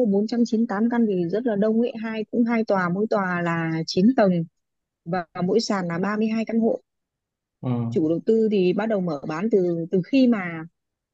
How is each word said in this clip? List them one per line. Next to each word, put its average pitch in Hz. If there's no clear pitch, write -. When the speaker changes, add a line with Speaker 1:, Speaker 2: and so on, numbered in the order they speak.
Speaker 1:
bốn 202
trăm 233
chín 220
mươi 233
tám 208
căn 240
thì 185
rất 220
là 220
đông 220
ấy, 240
hai, 220
cũng 240
hai 226
tòa, 190
mỗi 196
tòa 180
là 165
chín 185
tầng 180
và 170
mỗi 202
sàn 196
là 170
ba 196
mươi 220
hai 220
căn 226
hộ. 226
Speaker 2:
Ờ. 127
Speaker 1:
Chủ 156
đầu 165
tư 220
thì 185
bắt 202
đầu 220
mở 165
bán 165
từ, 175
từ 185
khi 262
mà, 180